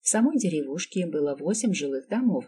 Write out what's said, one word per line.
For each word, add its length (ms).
В 60
самой 300
деревушке 680
было 280
восемь 380
жилых 340
домов 400